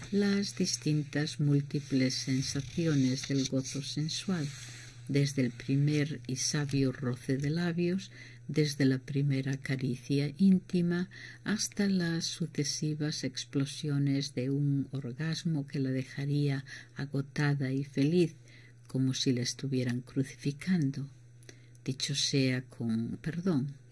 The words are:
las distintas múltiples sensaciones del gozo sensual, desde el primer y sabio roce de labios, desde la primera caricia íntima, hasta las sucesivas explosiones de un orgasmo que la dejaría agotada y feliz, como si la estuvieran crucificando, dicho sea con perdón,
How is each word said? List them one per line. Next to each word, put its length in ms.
las 460
distintas 840
múltiples 760
sensaciones 1120
del 180
gozo 340
sensual, 680
desde 340
el 100
primer 760
y 80
sabio 560
roce 460
de 120
labios, 640
desde 380
la 120
primera 600
caricia 800
íntima, 720
hasta 440
las 380
sucesivas 1000
explosiones 1120
de 160
un 420
orgasmo 760
que 120
la 120
dejaría 760
agotada 760
y 120
feliz, 520
como 260
si 200
la 80
estuvieran 600
crucificando, 1040
dicho 300
sea 480
con 580
perdón, 540